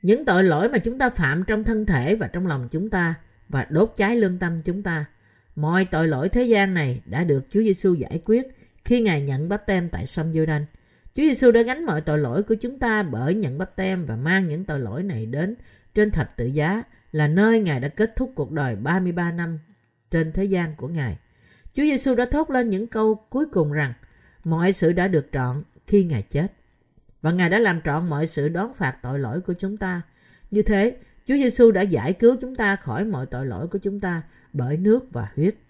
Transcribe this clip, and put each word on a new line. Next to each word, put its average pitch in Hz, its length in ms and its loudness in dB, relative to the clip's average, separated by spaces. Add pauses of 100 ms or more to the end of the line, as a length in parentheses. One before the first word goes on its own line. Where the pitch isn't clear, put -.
Những 233 220 4
tội 190 200 4
lỗi 175 240 4
mà 262 100 0
chúng 233 200 -4
ta 254 120 2
phạm 165 340 -2
trong 214 200 -2
thân 214 220 0
thể 156 280 2
và 214 120 -4
trong 180 200 -4
lòng 131 240 -4
chúng 185 200 -6
ta 175 240 0 (340)
và 139 220 -2
đốt 180 260 2
cháy 214 200 2
lương 190 220 2
tâm 170 240 -4
chúng 185 200 -4
ta, 160 220 -4 (520)
mọi 165 280 0
tội 165 240 4
lỗi 151 200 0
thế 240 160 4
gian 196 300 4
này 135 320 0
đã 139 180 -2
được 139 260 2
Chúa 202 100 4
Giêsu 196 340 4
giải 165 300 -4
quyết 247 220 2 (380)
khi 240 160 4
Ngài 185 200 2
nhận 139 280 -2
báp 202 180 -4
têm 180 220 0
tại 123 180 -8
sông 160 260 -4
Giô-đanh. 156 320 0 (500)
Chúa 269 80 -2
Giêsu 262 280 6
đã 233 120 6
gánh 262 220 -2
mọi 170 160 -2
tội 151 180 0
lỗi 143 240 -2
của 220 120 0
chúng 247 240 -8
ta 220 240 0
bởi 135 320 -2
nhận 151 240 -4
báp 180 180 -8
têm 190 280 -4
và 113 120 -6
mang 180 300 0
những 165 180 -6
tội 147 160 -6
lỗi 123 220 -6
này 127 240 -6
đến 156 280 -4 (400)
trên 214 160 2
thập - 260 -2
tự 117 100 -4
giá, 156 360 0 (300)
là 151 160 2
nơi 214 320 4
Ngài 156 200 -2
đã 135 80 -6
kết 220 280 -2
thúc 254 180 -4
cuộc 143 180 -6
đời 135 240 -2
ba 143 240 0
mươi 180 120 -2
ba 170 200 -2
năm 170 260 -6 (520)
trên 160 220 0
thế 190 120 -2
gian 175 320 -2
của 127 120 -10
Ngài. 135 300 -6 (560)
Chúa 269 80 -2
Giêsu 277 320 0
đã 240 160 2
thốt 311 200 0
lên 247 200 0
những 196 160 -2
câu 220 280 0
cuối 269 320 -4
cùng 160 260 0
rằng, 143 200 -2 (520)
"Mọi 165 280 2
sự 170 200 2
đã 180 160 0
được 160 240 0
trọn" 127 300 -4 (240)
khi 202 180 4
Ngài 143 180 -4
chết. 151 300 -4 (680)
Và 160 100 0
Ngài 175 180 2
đã 196 80 2
làm 185 260 2
trọn 160 240 -2
mọi 151 180 -2
sự 147 220 -2
đón 185 260 -4
phạt 135 280 -4
tội 131 160 -6
lỗi 135 220 -4
của 185 120 -6
chúng 196 240 -6
ta. 180 260 -6 (480)
Như 208 120 2
thế, 214 340 2 (300)
Chúa 262 80 0
Giêsu 247 360 6
đã 190 120 2
giải 160 300 0
cứu 233 280 4
chúng 262 140 -10
ta 202 220 0
khỏi 143 280 -4
mọi 147 220 -4
tội 131 200 -6
lỗi 120 220 -6
của 196 100 -6
chúng 196 220 -6
ta 175 220 -2 (300)
bởi 139 240 -2
nước 214 360 2
và 107 240 -8
huyết. 175 180 2 (160)